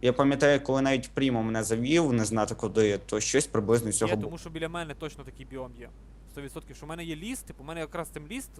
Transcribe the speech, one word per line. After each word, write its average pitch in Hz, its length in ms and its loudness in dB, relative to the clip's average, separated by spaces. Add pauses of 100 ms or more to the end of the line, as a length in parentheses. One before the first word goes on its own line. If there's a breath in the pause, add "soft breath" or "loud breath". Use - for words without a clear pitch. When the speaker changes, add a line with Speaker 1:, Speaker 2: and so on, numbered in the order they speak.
Speaker 1:
Я 120 100 6
пам'ятаю, 143 500 4
коли 135 200 2
навіть 135 280 2
Прімо 131 320 0
мене 110 220 -2
завів, 127 480 2
не 113 120 4
знати 107 300 0
куди, 104 440 2
то 104 220 -4
щось - 260 2
приблизно 110 460 2
цього 107 160 2
Speaker 2:
Є, 107 80 2
Speaker 1:
було. 104 100 -6
Speaker 2:
тому 170 120 -10
що 170 120 -14
біля 160 180 -6
мене 165 260 -8
точно 147 300 -10
такий 131 220 -16
біом 127 320 -10
є. 117 120 -18 (400)
Сто 143 120 -12
відсотків, 139 340 -14
що 151 100 -16
в - 20 -10
мене 165 160 -10
є 165 120 -6
ліс, 220 260 -8
типу, - 200 -16
в 135 40 -16
мене 165 140 -8
якраз 156 280 -8
там 151 180 -12
ліс, 233 220 -10 (100)